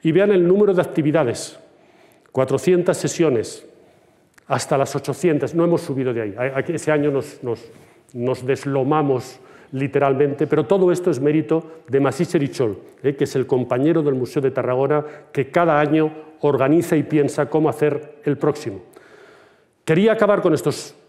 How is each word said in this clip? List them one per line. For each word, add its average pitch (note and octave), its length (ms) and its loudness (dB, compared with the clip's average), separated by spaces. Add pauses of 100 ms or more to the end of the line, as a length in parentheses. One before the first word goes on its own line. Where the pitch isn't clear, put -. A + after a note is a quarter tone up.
Y D#3+ 100 2
vean G3+ 180 4
el F#3 160 4
número G3 260 4
de F3+ 100 2
actividades. D3+ 760 -2 (720)
Cuatrocientas D3+ 680 2
sesiones, C#3+ 680 -2 (800)
hasta C#3 300 -2
las C3+ 180 -2
ochocientas. D3 600 -2
No E3+ 100 2
hemos E3+ 160 2
subido C3 320 -4
de A2+ 80 -4
ahí. G#2 160 -6
A-, C3+ 220 -4
a-, - 20 -2
ese D#3 320 -2
año D3 180 2
nos, C#3 320 -6
nos, A#2+ 220 -6 (480)
nos B2+ 320 -4
deslomamos C#3 960 -2 (320)
literalmente, C#3 720 0
pero D3+ 200 0
todo F#3 260 4
esto F3+ 180 0
es B2 100 -2
mérito D#3 680 -2
de C3+ 120 2
Masí C#3 260 0
Cherichol, C3+ 520 -2 (240)
eh, C#3 140 0
que C#3+ 80 0
es C3+ 120 -6
el - 100 0
compañero C#3 560 0
del C#3+ 120 0
Museo B2+ 280 -4
de C3 80 0
Tarragona C3 540 0 (280)
que C3+ 180 -4
cada E3 300 2
año D#3 320 2 (280)
organiza D3 560 2
y D3 60 2
piensa C#3+ 460 0
cómo D#3 200 2
hacer D3 560 -2
el D3 120 0
próximo. C3 440 -4 (1040)
Quería G3 280 4
acabar G#3 300 2
con E3+ 100 4
estos - 420 -4 (140)